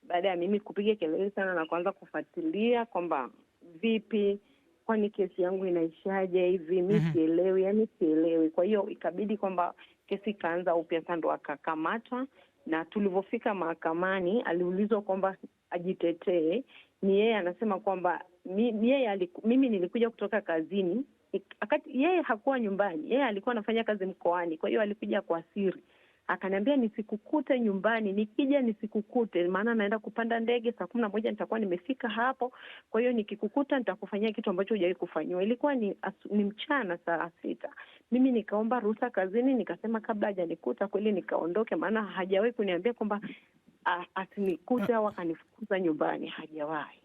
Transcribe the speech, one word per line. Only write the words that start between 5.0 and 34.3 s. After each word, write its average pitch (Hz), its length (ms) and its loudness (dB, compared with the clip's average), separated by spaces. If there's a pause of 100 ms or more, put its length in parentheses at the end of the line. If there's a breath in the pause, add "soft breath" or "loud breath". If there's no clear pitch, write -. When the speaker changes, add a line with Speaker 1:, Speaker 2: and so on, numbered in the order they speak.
Speaker 1:
kesi 185 320 -2
yangu 190 240 -2
inaishaje 180 840 0
hivi, 180 320 0
mi 196 120 2
Speaker 2:
Mhm. 160 180 2
Speaker 1:
sielewi, 175 500 2
yani 214 260 2 (100)
sielewi. 160 520 4
Kwa 175 140 2
hiyo 208 240 2
ikabidi 196 480 -4
kwamba 185 380 -2 (320 loud breath)
kesi 196 240 -4
ikaanza 180 440 -2
upya, 165 260 0
sasa 175 160 -4
ndo 151 160 0
akakamatwa, 165 960 -4 (400 soft breath)
na 160 180 -2
tulivyofika 196 680 -2
mahakamani 180 880 0
aliulizwa 185 600 0
kwamba 190 340 -2 (340)
ajitetee, 175 920 0 (380 loud breath)
ni 196 180 4
yeye 220 160 4
anasema 190 440 -2
kwamba 180 440 0 (200)
mi-, 220 440 2
yeye 254 220 4
aliku-, 190 380 -4
mimi 262 200 6
nilikuja 220 420 2
kutoka 208 300 -2
kazini, 170 640 0 (280)
ik-, - 280 -8
akati-, 269 420 -2
yeye 349 200 4
hakuwa 254 380 0
nyumbani, 196 500 -2
yeye 269 140 4
alikuwa 214 280 -2
anafanya 226 320 0
kazi 208 220 -2
mkoani, 175 520 -2
kwa 202 100 -2
hiyo 226 140 2
alikuja 208 400 -2
kwa 165 200 -2 (120)
siri. 196 280 0 (480 soft breath)
Akaniambia 202 460 0
nisikukute 247 840 -2
nyumbani, 214 520 0
nikija 269 500 2
nisikukute, 214 840 0
maana 208 260 0
naenda 220 240 2
kupanda 226 420 -2
ndege, 233 320 0
saa 269 140 -6
kumi 240 160 -2
na 214 60 0
moja 220 220 -2
nitakuwa 208 300 -4
nimefika 208 480 -4
hapo, 240 440 -2 (380 loud breath)
kwa 220 100 0
hiyo 247 120 2
nikikukuta 220 640 0
nitakufanyia 208 540 -2